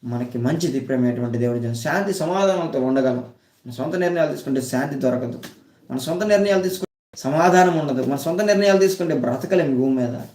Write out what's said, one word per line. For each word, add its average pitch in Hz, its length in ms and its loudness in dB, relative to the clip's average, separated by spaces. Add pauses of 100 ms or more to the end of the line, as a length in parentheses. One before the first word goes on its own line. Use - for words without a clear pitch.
మనకి 120 340 -6
మంచిది 139 420 0
ప్రియమైనటువంటి 120 580 0
దేవుని 120 240 0
జనం. 117 120 -4
శాంతి 190 400 -2
సమాధానంతో 170 680 0
ఉండగలం. 131 360 2 (500)
మన 123 40 -14
సొంత 143 240 -6
నిర్ణయాలు 175 360 0
తీసుకుంటే 131 300 -2
శాంతి 139 340 -4
దొరకదు, 123 440 -2 (520)
మన 127 60 -6
సొంత 165 260 -4
నిర్ణయాలు 202 400 4
తీసుకుంటే - 580 -8
సమాధానం 175 580 4
ఉండదు, 131 300 -2
మన 139 60 0
సొంత 170 260 -2
నిర్ణయాలు 202 380 4
తీసుకుంటే 185 360 2
బ్రతకలేము 131 640 0
భూమి 131 180 2
మీద. 123 180 -2 (220)